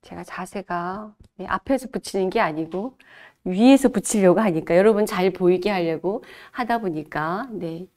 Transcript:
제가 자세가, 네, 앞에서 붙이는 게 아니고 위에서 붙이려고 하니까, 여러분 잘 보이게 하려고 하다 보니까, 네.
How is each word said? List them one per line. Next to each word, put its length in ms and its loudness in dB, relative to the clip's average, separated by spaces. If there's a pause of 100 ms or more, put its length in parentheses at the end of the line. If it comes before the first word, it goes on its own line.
(120)
제가 120 -14
자세가, 880 -10 (220)
네, 100 -12
앞에서 420 -4
붙이는 400 -4
게 120 -2
아니고 580 -6 (460)
위에서 440 6
붙이려고 520 4
하니까, 360 0
여러분 300 4
잘 260 0
보이게 380 2
하려고 520 -2 (300)
하다 260 -4
보니까, 720 -6
네. 360 -10 (100)